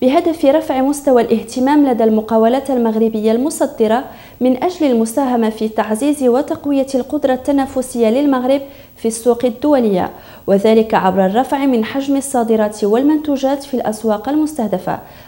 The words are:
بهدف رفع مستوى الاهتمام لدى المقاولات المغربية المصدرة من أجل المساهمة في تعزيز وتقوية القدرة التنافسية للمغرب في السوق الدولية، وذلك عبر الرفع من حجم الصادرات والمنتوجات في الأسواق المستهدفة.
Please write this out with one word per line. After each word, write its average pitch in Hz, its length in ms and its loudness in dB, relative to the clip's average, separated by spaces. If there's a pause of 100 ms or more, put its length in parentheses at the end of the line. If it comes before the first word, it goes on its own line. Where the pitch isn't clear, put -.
بهدف 320 420 0
رفع 285 380 2
مستوى 269 400 2
الاهتمام 254 640 0
لدى 226 180 0
المقاولات 226 640 0
المغربية 220 640 0
المصدرة 254 720 -2 (360)
من 254 240 0
أجل 349 220 -2
المساهمة 233 640 0
في 220 180 -6
تعزيز 220 560 -2
وتقوية 277 720 0
القدرة 262 400 0
التنافسية 254 760 -2
للمغرب 269 520 2 (360)
في - 120 -4
السوق 233 360 0
الدولية، 240 640 0 (360)
وذلك 220 480 4
عبر 185 320 2
الرفع 269 400 0
من 240 180 2
حجم 277 320 -2
الصادرات 220 680 -2
والمنتوجات 277 800 0
في - 120 -10
الأسواق 220 540 -4
المستهدفة. 254 720 -2 (300)